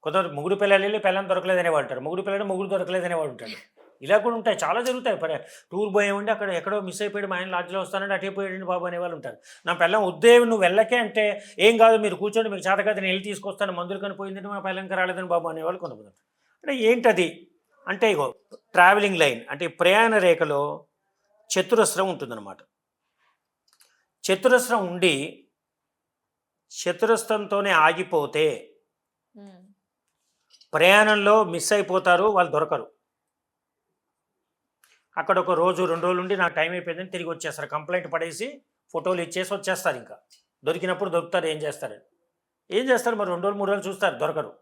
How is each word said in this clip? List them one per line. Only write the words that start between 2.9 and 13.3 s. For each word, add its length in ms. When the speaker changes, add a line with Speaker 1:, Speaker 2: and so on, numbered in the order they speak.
Speaker 1:
వాడు 140
ఉంటాడు. 560
ఇలా 160
కూడా 180
ఉంటాయి, 280
చాలా 180
జరుగుతాయి. 360
పరే-, 220
టూర్ 240
పోయామండి, 360
అక్కడ 200
ఎక్కడో 300
మిస్ 200
అయిపోయాడు, 260
మా 100
ఆయన 120
లాడ్జ్లో 320
వస్తానంటే 320
అటే 160
పోయాడండి 360
బాబు 200
అనేవాళ్ళు 300
ఉంటారు. 220
"నా 80
పిల్లం 320
వద్దే, 340
నువ్వు 180
వెళ్ళకే" 400
అంటే, 460
"ఏం 180
కాదు, 200
మీరు 180
కూర్చోండి, 340
మీకు 200
చేత 80
కాదు, 180
నేను 120
వెళ్ళి 160
తీసుకొస్తాను, 500